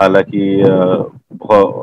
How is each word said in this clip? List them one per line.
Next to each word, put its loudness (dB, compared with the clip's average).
हालांकि, 0
अ, 2
बहु-, 0